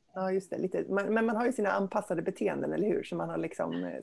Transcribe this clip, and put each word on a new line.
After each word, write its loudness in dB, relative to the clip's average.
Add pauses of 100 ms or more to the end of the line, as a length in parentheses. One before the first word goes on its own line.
(180)
Ja, 0
just 0
det. -6
Lite, 0
man, 2
men 4
man 2
har 0
ju 2
sina 2
anpassade 0
beteenden, 0
eller 2
hur? 2
Så -6
man -2
har -4
liksom, -2
eh, -4 (140)